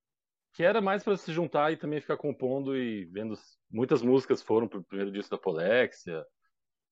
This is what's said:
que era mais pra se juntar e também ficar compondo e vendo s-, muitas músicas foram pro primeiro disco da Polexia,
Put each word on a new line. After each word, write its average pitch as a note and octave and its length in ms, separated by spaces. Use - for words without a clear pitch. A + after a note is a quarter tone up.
que E3 120
era G#3+ 160
mais G3 240
pra G3+ 120
se - 160
juntar D#3 400
e D#3 40
também D3 240
ficar D3 160
compondo C3+ 600
e A2 280
vendo G#2 300
s-, - 220
muitas B2 320
músicas B2+ 400
foram A2+ 240
pro G2 160
primeiro G2 300
disco G2+ 180
da G2 80
Polexia, F2+ 880